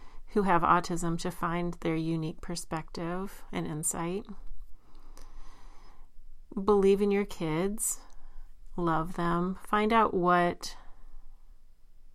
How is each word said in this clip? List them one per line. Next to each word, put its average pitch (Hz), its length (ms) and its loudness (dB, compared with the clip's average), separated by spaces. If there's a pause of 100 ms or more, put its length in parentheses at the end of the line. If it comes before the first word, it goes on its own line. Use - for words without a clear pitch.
(280)
who 214 140 4
have 180 200 6
autism 170 580 4
to - 100 -2
find 175 520 -2
their 165 120 2
unique 160 460 -2
perspective 175 1000 -6 (100)
and 170 140 -2
insight. 170 580 -4 (2500)
Believe 196 380 8
in 202 80 4
your 202 160 2
kids. 180 720 -2 (800)
Love 170 380 2
them. 175 440 0 (100)
Find 214 240 4
out 226 220 6
what 175 600 4 (1400)